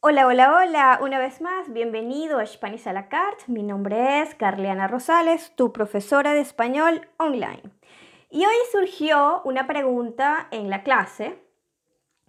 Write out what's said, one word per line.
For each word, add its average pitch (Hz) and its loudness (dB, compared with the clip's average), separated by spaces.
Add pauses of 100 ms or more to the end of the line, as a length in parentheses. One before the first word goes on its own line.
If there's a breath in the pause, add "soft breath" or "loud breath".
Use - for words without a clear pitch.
Hola, 277 6
hola, 254 6
hola, 302 4
una 269 -2
vez 262 -4
más, 359 -8
bienvenido 233 -4
a 214 -2
Spanish 214 -12
a - -6
la 196 -8
carte. 381 -4
Mi 226 -4
nombre 208 0
es 311 -6
Carliana 196 -2
Rosales, 330 0
tu 247 2
profesora 233 0
de 294 2
español 285 -2
online. 277 -4 (680 soft breath)
Y 320 -2
hoy 427 4 (140)
surgió 311 0
una 262 -2
pregunta 262 -2
en 208 -8
la 196 -6
clase, 262 -2 (880)